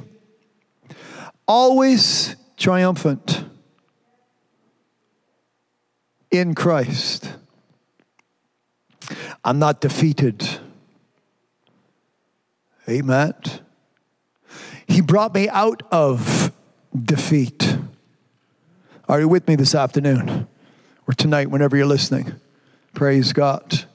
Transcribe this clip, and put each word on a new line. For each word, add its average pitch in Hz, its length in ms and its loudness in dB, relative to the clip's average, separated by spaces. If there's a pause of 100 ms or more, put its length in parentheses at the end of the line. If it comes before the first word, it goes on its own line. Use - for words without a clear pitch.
(1500)
Always 262 880 2 (200)
triumphant 180 880 0 (2750)
in 180 240 0
Christ. 143 760 -2 (2250)
I'm 131 140 -2
not 151 220 0
defeated. 139 800 -2 (2250)
Amen. 135 460 0 (1500)
He - 140 2
brought 185 340 2
me 196 140 2
out 220 420 -2
of 139 640 0 (440)
defeat. 139 800 -2 (1300)
Are 143 120 2
you 160 80 2
with 175 180 2
me 156 100 2
this 135 180 2
afternoon 139 720 0 (600)
or 131 80 -2
tonight, 143 360 0
whenever 139 260 2
you're 139 100 4
listening? 139 480 -2 (600)
Praise 135 380 0
God. 143 520 -2 (100)